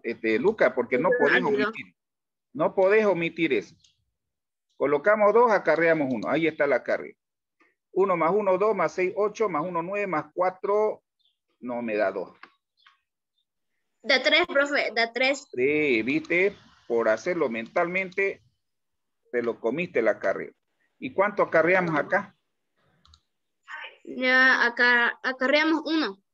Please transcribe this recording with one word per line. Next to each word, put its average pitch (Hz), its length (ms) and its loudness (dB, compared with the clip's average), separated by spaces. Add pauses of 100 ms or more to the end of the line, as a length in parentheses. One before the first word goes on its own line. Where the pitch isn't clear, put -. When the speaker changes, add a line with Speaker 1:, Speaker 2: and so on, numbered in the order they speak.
Speaker 1:
este, 113 380 -2
Luca, 170 340 2
porque 123 240 -2
no - 120 0
Speaker 2:
Sí, - 80 2
Speaker 1:
podés 135 260 2
Speaker 2:
olvidó. - 240 0
Speaker 1:
omitir. - 260 -14 (580)
No 170 220 -2
podés 202 320 4
omitir 170 460 0
eso. 101 240 -4 (1000)
Colocamos 202 560 2
dos, 233 200 4
acarreamos 160 580 2
uno. 107 180 -6
Ahí 156 200 0
está 151 160 -2
el 143 80 2
acarreo. - 420 -2 (800)
Uno 185 240 0
más 165 160 0
uno, 196 260 2
dos, 214 160 2
más 165 180 -2
seis, 185 240 -2
ocho, 208 320 -2
más 156 160 -4
uno, 175 180 -4
nueve, 196 240 -6
más 156 280 -4
cuatro, 196 720 -2 (560)
no 120 220 -8
me 110 140 -4
da 101 140 0
dos. 95 240 -10 (1700)
Speaker 2:
Da 262 200 2
tres, 302 240 4
profe, 277 480 0
da 233 180 0
tres. 262 400 -2
Speaker 1:
Sí, 139 500 2
viste, 165 540 0 (320)
por 117 220 2
hacerlo 151 400 -2
mentalmente, 180 920 -4 (880)
te 120 120 -2
lo 117 180 -4
comiste 139 380 -4
el 113 100 2
acarreo. 95 460 -4 (440)
¿Y 127 140 -10
cuánto 196 300 0
acarreamos 170 560 2
acá? 185 360 -4 (1700)
Speaker 2:
Ya, 254 600 2
acá 247 580 0
acarreamos 294 600 0
uno 294 380 -4 (120)